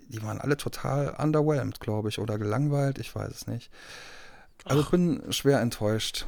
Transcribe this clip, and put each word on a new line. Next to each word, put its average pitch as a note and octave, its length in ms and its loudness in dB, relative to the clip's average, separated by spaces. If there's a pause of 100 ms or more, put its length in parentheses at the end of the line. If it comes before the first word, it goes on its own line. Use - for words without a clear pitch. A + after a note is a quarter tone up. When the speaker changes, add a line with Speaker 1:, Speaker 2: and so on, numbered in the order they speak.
Speaker 1:
die A2+ 160 -8
waren G#2+ 160 -4
alle C#3+ 160 2
total C3+ 540 -2
underwhelmed, D3+ 680 2
glaub G#2+ 280 -2
ich, G#2 120 -2
oder G#2+ 180 -2
gelangweilt, C#3 600 2
ich - 160 -10
weiß G#2 160 -4
es - 160 -12
nicht. A2+ 240 -8 (960)
Also C#3 160 4
ich C#3+ 80 2
Speaker 2:
Ach. - 20 -10
Speaker 1:
bin F3 320 4 (100)
schwer C#3 280 4
enttäuscht, A2 680 0